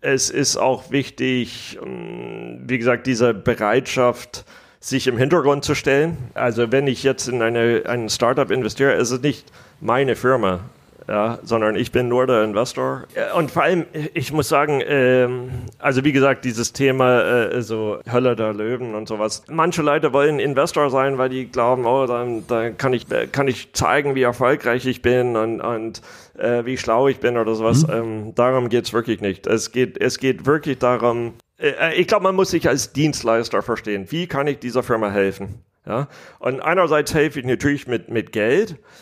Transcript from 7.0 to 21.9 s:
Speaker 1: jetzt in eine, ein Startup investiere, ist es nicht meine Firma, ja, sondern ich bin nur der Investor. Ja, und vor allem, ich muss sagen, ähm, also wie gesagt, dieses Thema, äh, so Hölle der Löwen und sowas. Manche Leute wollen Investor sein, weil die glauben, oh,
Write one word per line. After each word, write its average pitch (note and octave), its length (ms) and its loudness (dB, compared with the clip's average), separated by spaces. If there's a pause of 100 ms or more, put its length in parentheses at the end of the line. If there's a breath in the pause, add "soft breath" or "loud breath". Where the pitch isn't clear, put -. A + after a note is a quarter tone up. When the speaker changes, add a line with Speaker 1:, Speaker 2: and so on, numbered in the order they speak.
Speaker 1:
jetzt C3+ 240 0
in B2 160 -2
eine, A#2 440 2
ein A#2 220 -4
Startup B2+ 440 2
investiere, B2+ 400 2
ist A2 180 2
es B2 100 -2
nicht C#3 300 -4 (300 loud breath)
meine A#2+ 340 0
Firma, G#2+ 460 0 (480)
ja, G#2+ 340 -2
sondern A2 320 0
ich A#2 160 -2
bin B2 160 2
nur B2 220 2
der A2+ 160 4
Investor. B2+ 600 -4 (120)
Ja, - 180 -4
und E3 160 0
vor E3 140 0
allem, E3+ 220 2 (280)
ich C3+ 180 -6
muss D3+ 160 0
sagen, D3 380 2
ähm, B2+ 640 2 (280)
also C3+ 260 0
wie D3 80 2
gesagt, C3+ 320 2
dieses A#2 280 -4
Thema, C3 500 4
äh, A2+ 400 0
so G#2+ 360 -4 (120)
Hölle B2 260 2
der A2 180 -2
Löwen A2+ 400 -6
und G#2+ 140 -8
sowas. G#2+ 420 -4
Manche E3 320 0
Leute D3 300 2
wollen C#3+ 260 2
Investor C#3+ 520 0
sein, C3+ 280 0
weil C3 100 0
die B2+ 180 -6
glauben, B2 400 0
oh, C3 200 2